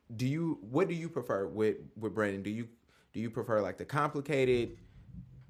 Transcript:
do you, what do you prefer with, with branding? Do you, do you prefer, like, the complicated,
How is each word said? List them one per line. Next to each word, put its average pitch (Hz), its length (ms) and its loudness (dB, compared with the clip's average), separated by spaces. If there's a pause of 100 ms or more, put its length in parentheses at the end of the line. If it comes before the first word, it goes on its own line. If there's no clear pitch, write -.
(160)
do 120 120 0
you, 156 340 0
what 135 280 2
do 190 60 -2
you 165 120 -4
prefer 107 400 -2
with, 107 300 2 (180)
with 107 180 -4
branding? 98 300 0
Do 98 60 -2
you, 117 180 -4 (460)
do - 80 -6
you 113 80 -2
prefer, 110 320 2
like, 92 160 -2
the 87 80 -6
complicated, 135 920 2 (720)